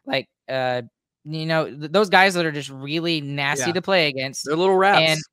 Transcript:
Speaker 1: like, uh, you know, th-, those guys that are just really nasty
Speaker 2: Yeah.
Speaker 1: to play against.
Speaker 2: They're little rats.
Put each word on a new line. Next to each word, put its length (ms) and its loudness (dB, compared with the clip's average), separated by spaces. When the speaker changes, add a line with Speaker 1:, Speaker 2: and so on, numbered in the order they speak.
Speaker 1:
like, 220 -4
uh, 320 -2
you 220 -8
know, 200 0
th-, 260 -10
those 180 2
guys 260 6
that 100 0
are 60 -2
just 180 -8
really 520 -4
nasty 480 -2
Speaker 2:
Yeah. 40 0
Speaker 1:
to 80 -4
play 260 2
against. 380 -6
Speaker 2:
They're 100 -2
little 200 4
rats. 460 4